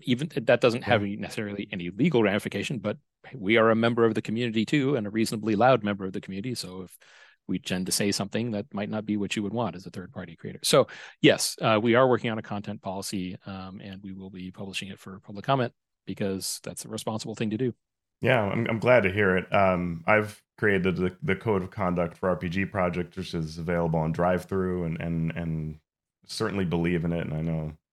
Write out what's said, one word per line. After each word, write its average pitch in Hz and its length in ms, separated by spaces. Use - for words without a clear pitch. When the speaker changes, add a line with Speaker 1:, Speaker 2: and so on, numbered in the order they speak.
Speaker 1:
even 127 280
that 120 200
doesn't 123 200
have 110 200
Speaker 2:
Yeah. 101 60
Speaker 1:
any, 101 80
necessarily 101 540
any 87 200
legal 120 320
ramification, 101 560
but 101 180
we 113 240
are 113 120
a 113 60
member 117 300
of 110 80
the 107 80
community 113 420
too, 143 320
and 107 100
a 101 40
reasonably 110 440
loud 113 300
member 101 220
of 95 80
the 104 60
community. 98 340
So 92 280
if 90 140
we 95 120
tend 92 280
to 90 60
say 101 180
something 110 420
that 104 200
might 101 160
not 107 160
be 104 140
what 98 180
you 110 60
would 98 100
want 107 240
as 87 100
a 90 40
third - 220
party 85 220
creator. - 300
So 135 240
yes, - 400
uh, 113 200
we 113 140
are 131 140
working 120 220
on 110 80
a 110 40
content 104 380
policy, 92 640
um, 95 400
and 98 180
we 95 120
will 95 160
be 92 200
publishing 95 380
it 98 100
for 98 220
public 101 240
comment 131 300
because 98 580
that's - 220
a - 20
responsible 110 460
thing 110 160
to 107 80
do. 120 160
Speaker 2:
Yeah, 123 200
I'm, 107 240
I'm 113 120
glad 117 240
to 95 100
hear 95 240
it. 90 180
Um, 87 520
I've 107 360
created 95 400
the, 92 260
the 95 140
code 98 260
of 90 80
conduct 87 460
for 95 140
R 90 60
P 90 120
G 95 160
Project, 90 500
which 92 200
is 80 240
available 85 420
on 80 100
Drive-Thru, 90 720
and, 82 140
and, 82 380
and 80 420
certainly 98 380
believe 85 400
in 85 80
it. 85 140
And 69 80
I 78 80
know 80 300